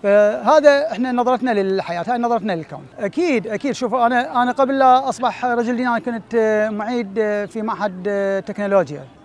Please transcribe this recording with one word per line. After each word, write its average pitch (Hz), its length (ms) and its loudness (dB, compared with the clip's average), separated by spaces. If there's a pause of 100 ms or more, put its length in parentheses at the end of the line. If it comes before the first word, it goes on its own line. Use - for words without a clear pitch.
فهذا 240 880 4
إحنا 247 200 -4
نظرتنا 247 400 0
للحياة، 190 560 -2
هاي 247 100 -2
نظرتنا 233 360 -2
للكون. 151 320 -10 (140)
أكيد، 240 480 -2
أكيد. 226 240 -4
شوفوا، 240 340 -2
أنا، 247 380 0
أنا 247 80 0
قبل 269 280 0
لا 262 300 4
أصبح 247 360 -4
رجل 240 300 0
دين 247 120 -2
أنا 233 120 0
كنت، 233 360 -8
آه، 220 340 2
معيد، 214 500 -6
آه، 208 260 -2
في 220 160 -10
معهد، 190 460 -6
آه، 196 320 -2
تكنولوجيا. 190 640 0 (220)